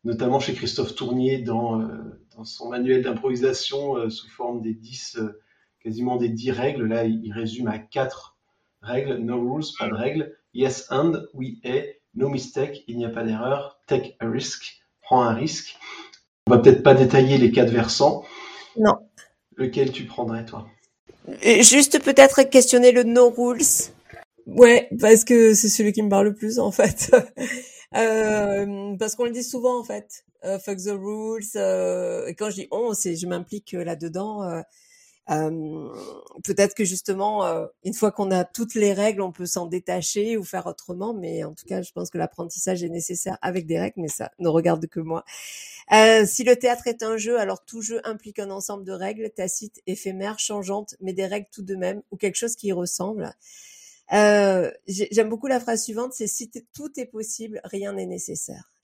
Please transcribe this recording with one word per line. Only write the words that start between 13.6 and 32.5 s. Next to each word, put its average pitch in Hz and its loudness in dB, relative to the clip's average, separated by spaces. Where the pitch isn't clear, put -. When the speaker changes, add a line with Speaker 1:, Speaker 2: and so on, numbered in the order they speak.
Speaker 1:
Take - -4
a 113 -6
risk, - -8
prends - 2
un 226 0
risque. - -6
On - 2
va 123 10
peut-être 127 10
pas 139 10
détailler 131 6
les 117 6
quatre 117 4
versants. - 2
Speaker 2:
Non. 214 4
Speaker 1:
Lequel 131 0
tu 123 -12
prendrais, 113 -8
toi ? - -16
Speaker 2:
Euh, 233 6
juste 277 6
peut-être 269 8
questionner 247 8
le 240 4
no 240 6
rules. 240 -2
Ouais, 240 10
parce 226 6
que 226 8
c'est 202 2
celui 208 2
qui 214 -2
me 208 0
parle 196 4
le 208 -2
plus, 220 -4
en 208 0
fait. - 2
<laughs> - -10
Euh, 202 -2
parce 214 -6
qu'on 240 -2
le 240 -4
dit 240 -8
souvent, 247 -2
en - -14
fait. - -14
Euh, 190 -6
fuck 196 -10
the 202 -6
rules. 214 -8
Euh, 180 -2
et - -12
quand 214 -6
je 196 -8